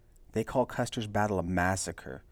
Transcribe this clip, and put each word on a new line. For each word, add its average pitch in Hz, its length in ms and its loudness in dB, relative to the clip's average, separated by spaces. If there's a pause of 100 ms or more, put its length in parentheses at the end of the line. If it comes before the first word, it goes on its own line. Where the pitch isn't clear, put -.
(320)
They 110 120 0
call 127 220 2
Custer's 117 420 -4
battle 104 320 2
a - 20 0
massacre. 87 880 0